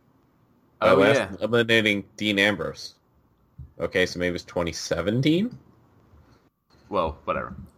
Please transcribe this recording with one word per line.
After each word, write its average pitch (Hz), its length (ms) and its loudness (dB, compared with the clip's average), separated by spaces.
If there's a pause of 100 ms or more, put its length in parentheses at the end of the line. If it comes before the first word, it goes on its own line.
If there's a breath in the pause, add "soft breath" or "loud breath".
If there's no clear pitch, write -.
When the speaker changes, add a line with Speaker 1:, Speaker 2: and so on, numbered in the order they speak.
(800)
Speaker 1:
By 95 100 2
Speaker 2:
Oh, 92 60 6
Speaker 1:
last 101 220 6
Speaker 2:
yeah. 98 140 -2 (100)
Speaker 1:
eliminating 110 600 2 (140)
Dean 107 220 -2
Ambrose. 95 560 0 (840)
Okay, 90 260 0
so 87 140 -6
maybe 87 100 0
it 87 40 -2
was 87 100 -10
twenty 85 280 -4
seventeen? 135 840 -2 (1300)
Speaker 2:
Well, 85 360 -4
whatever. 65 300 -6 (220)